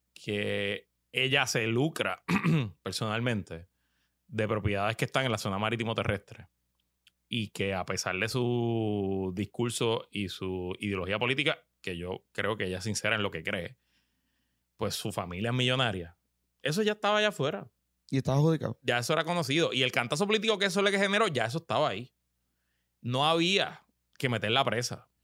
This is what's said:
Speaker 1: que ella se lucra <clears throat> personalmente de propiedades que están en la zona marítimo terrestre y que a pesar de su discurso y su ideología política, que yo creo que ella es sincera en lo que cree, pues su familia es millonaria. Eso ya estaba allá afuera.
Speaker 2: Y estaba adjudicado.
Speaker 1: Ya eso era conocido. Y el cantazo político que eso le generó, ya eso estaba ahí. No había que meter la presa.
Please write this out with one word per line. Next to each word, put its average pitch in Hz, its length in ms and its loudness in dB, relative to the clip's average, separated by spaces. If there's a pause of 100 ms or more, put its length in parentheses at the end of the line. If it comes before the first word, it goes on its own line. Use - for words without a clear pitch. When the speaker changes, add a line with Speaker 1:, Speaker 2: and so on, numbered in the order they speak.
(140)
Speaker 1:
que 104 760 -4 (240)
ella 131 340 2
se 117 200 0
lucra 113 600 0
<clears throat> 160 540 2
personalmente 107 840 -2 (600)
de 107 180 -2
propiedades 104 500 0
que 131 100 -2
están 135 180 2
en 123 80 2
la 104 60 2
zona 98 200 -2
marítimo 110 360 -2
terrestre 98 540 -4 (800)
y 113 200 -2
que 98 260 -2
a 90 100 -2
pesar 92 320 -2
de 101 120 0
su 110 1080 0
discurso 113 760 -2
y 101 180 -4
su 92 500 -6
ideología 98 400 -2
política, 135 400 0 (220)
que 92 160 -8
yo 87 360 -8
creo 104 240 -2
que 104 100 -2
ella 92 120 -4
es 92 60 -8
sincera 107 320 0
en 107 60 0
lo 101 80 -2
que 82 120 -8
cree, 92 360 -6 (1000)
pues 101 180 -4
su - 180 -4
familia 95 380 -4
es 123 60 0
millonaria. 123 640 0 (440)
Eso 156 200 0
ya 214 100 2
estaba 208 260 2
allá 214 100 4
afuera. 196 420 -2 (400)
Speaker 2:
Y 135 80 2
estaba 131 200 2
adjudicado. 151 440 2
Speaker 1:
Ya 123 160 0
eso 120 140 0
era 160 120 2
conocido. 160 480 0
Y 127 100 0
el 127 100 2
cantazo 143 340 0
político 214 320 2
que 196 80 2
eso 196 160 0
le 202 140 4
generó, 202 320 4
ya 120 180 0
eso 127 120 -4
estaba 139 300 0
ahí. 110 240 -8 (880)
No 127 260 2
había 170 580 2 (340)
que 131 100 2
meter 107 220 2
la 131 140 4
presa. 120 460 -2 (120)